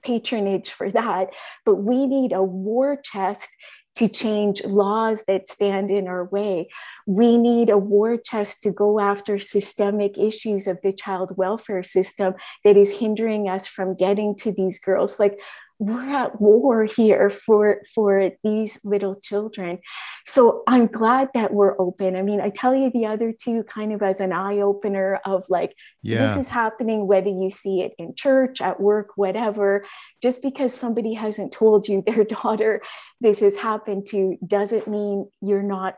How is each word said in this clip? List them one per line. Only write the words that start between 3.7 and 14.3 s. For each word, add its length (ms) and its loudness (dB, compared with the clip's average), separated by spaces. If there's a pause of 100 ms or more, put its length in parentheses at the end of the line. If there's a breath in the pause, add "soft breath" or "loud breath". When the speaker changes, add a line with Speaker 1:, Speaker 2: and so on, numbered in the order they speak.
Speaker 1:
to 140 2
change 560 -2
laws 600 0
that 220 -2
stand 420 -2
in 200 -2
our 160 -6
way. 420 -4 (400 loud breath)
We 300 4
need 320 4
a 80 6
war 400 2
chest 460 -6
to 80 0
go 280 2
after 400 -2
systemic 760 -2
issues 500 -2
of 160 -6
the 80 0
child 460 -8
welfare 440 -4
system 520 -2 (320 loud breath)
that 100 10
is 240 6
hindering 480 -2
us 200 -4
from 280 -6
getting 440 0